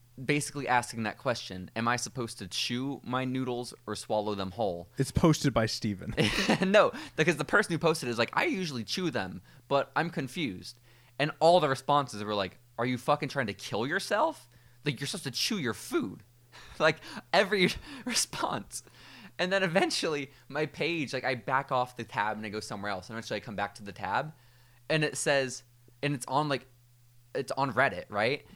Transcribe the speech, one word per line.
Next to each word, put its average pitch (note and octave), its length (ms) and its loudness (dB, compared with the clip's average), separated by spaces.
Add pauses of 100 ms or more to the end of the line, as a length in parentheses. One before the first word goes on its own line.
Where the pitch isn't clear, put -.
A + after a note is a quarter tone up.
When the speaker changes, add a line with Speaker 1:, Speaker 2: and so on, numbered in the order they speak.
(240)
Speaker 1:
basically D3 440 0
asking A#2+ 340 2
that G#2+ 160 -4
question, F#2+ 560 -4
"Am A#2 140 0
I B2 80 4
supposed A#2 420 -6
to G2+ 80 -8
chew B2+ 560 -4
my B2 220 -2
noodles B2+ 500 -4 (140)
or G#2 80 -4
swallow G#2 400 0
them F#2+ 160 -4
whole?" F#2 360 -2 (100)
Speaker 2:
It's C3+ 120 0
posted D3+ 420 4
by A2+ 140 4
Steven. G#2+ 480 -4 (240)
Speaker 1:
<laughs> G3 260 2
No, F#3+ 280 6 (240)
because D#3+ 220 2
the D3+ 60 -4
person - 280 2
who D#3+ 60 2
posted D#3+ 300 2
it A#2+ 40 0
is A2 60 0
like, A#2 160 2
"I - 100 2
usually F3+ 400 -2
chew F3+ 260 -2
them, F#2 320 -4 (240)
but C#3 300 2
I'm D#3+ 140 2
confused." C3 680 -6 (400)
And D3+ 220 2
all E3+ 180 8
the D#3 100 4
responses C3+ 540 0
were G#2 140 -2
like, F#2+ 220 0 (200)
"Are A#2+ 80 0
you B2+ 120 0
fucking D3 320 0
trying C3 180 -2
to G2+ 60 -4
kill G#2+ 320 -4
yourself? G#3 640 -2 (360)
Like, - 160 -2
you're C#3+ 80 -4
supposed - 160 -6
to C3+ 80 -4
chew - 260 0
your A#2+ 160 0
food." - 540 -4
<laughs> - 40 -20 (460)
Like, D#3+ 200 4 (340)
every F#3+ 380 4 (180)
<laughs> C#4 160 -14
response. - 800 -4 (560)
And F3+ 140 -2
then G3 100 2
eventually, E3 680 0 (180)
my D3+ 180 -2
page, D#3 480 -2
like, B2+ 100 -4
I C3+ 100 0
back C3 380 0
off B2+ 240 0
the A#2 80 -6
tab G#2+ 320 0
and G#2+ 80 -8
I G#2+ 60 -6
go G#2+ 100 -4
somewhere G#2 300 -6
else. F#2 180 -6
And A2+ 60 -10
eventually A2+ 240 -4
I - 20 -4
come G#2 160 -10
back G2+ 200 -2
to - 60 -16
the G2+ 100 -10
tab, A2 400 -2 (580)
and D#3 140 4
it - 120 -2
says, C3+ 460 0 (400)
and C#3+ 120 2
it's C3 140 -6
on, D3 220 2
like, C3+ 160 -2 (680)
it's C3+ 180 -4
on C3+ 200 0
Reddit, G#2 380 4
right? A2+ 340 0 (120)